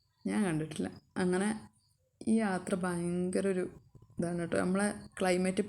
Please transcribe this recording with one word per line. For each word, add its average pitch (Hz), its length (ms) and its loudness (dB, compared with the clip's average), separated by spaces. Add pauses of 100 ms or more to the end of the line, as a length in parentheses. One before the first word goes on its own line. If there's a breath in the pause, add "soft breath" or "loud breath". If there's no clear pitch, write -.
(260)
ഞാൻ 202 240 0
കണ്ടിട്ടില്ല. 156 400 -4 (340)
അങ്ങനെ 185 260 2 (840)
ഈ 220 40 6 (100)
യാത്ര 185 300 0 (100)
ഭയങ്കര 180 680 0
ഒരു 180 120 0 (520)
ഇതാണ് 170 240 -2
കേട്ടോ. 170 140 -2 (100)
നമ്മളെ 196 220 2 (300)
ക്ലൈമറ്റ് 185 520 2